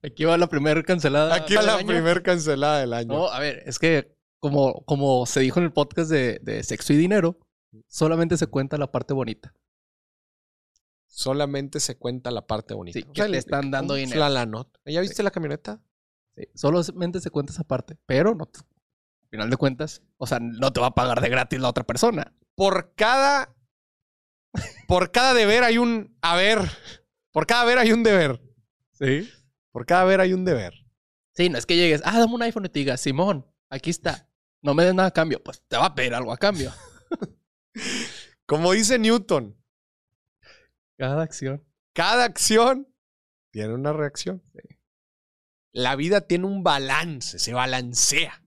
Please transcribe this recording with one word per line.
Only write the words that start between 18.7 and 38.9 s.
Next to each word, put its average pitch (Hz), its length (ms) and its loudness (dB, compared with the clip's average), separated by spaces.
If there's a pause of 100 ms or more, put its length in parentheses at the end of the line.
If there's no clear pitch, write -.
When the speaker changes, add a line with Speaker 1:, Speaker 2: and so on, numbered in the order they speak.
Speaker 1:
final 107 200 -4
de 131 60 2
cuentas, 139 460 -4 (160)
o 127 80 -8
sea, 123 120 -2
no 117 340 -2
te 120 80 -4
va 127 80 2
a 123 60 -4
pagar 123 280 0
de 120 80 0
gratis 127 280 -2
la 127 120 0
otra 123 140 -4
persona. 165 500 -2 (200)
Speaker 2:
Por 190 400 0
cada, 269 640 2 (1300)
por 180 240 2
cada 254 240 4
deber 233 300 4
hay 233 140 4
un 233 420 -2
haber. 190 400 2 (720)
Por 156 140 0
cada 240 160 2
haber 240 160 4
hay 226 140 4
un 233 100 2
deber. 170 380 2 (520)
Speaker 1:
Sí. 143 360 -2 (440)
Speaker 2:
Por 120 140 -12
cada 180 160 4
haber 190 180 4
hay 185 140 2
un 185 100 -2
deber. 113 300 -2 (600)
Speaker 1:
Sí, 175 160 2
no 123 80 -4
es - 80 -8
que 170 100 0
llegues, 165 280 4
"Ah, 214 140 2
dame 233 160 4
un 233 80 -4
iPhone", 226 220 -4
y 175 60 -8
te - 80 -6
diga, 135 180 -2
"Simón, 143 500 -2 (220)
aquí 135 220 -8
está. - 400 -8 (320)
No 143 120 0
me 170 100 4
des 185 100 4
nada 185 140 4
a 175 40 -2
cambio". 160 300 0
Pues - 260 -16
te 120 80 -4
va 143 100 4
a - 80 -2
pedir 127 200 -2
algo 117 180 -6
a 127 60 -8
cambio. 190 340 -2 (380)
<laughs> - 300 -10 (1040)
Speaker 2:
Como 165 260 2
dice 226 260 2